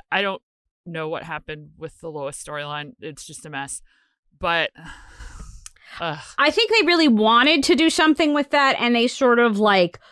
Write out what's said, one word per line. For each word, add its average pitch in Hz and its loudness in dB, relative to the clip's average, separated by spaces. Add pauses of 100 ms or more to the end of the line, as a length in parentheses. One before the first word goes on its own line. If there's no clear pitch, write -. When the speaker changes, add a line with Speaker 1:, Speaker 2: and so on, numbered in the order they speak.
(100)
Speaker 1:
I 185 0
don't 196 -6 (440)
know 160 -10
what 160 -8
happened 151 -14
with 156 -16
the 165 -14
Lois 147 -10
storyline. 147 -12
It's 151 -16
just - -20
a 156 -14
mess. 135 -10 (560)
But, 170 -2
<sighs> - -20 (1200)
ugh. 160 -6 (200)
Speaker 2:
I 285 4
think 453 -2
they 427 2
really 320 4
wanted 233 4
to 349 4
do 320 4
something 311 2
with 294 -2
that, 277 2
and 240 0
they 233 2
sort 247 2
of, 233 2
like, 196 2 (140)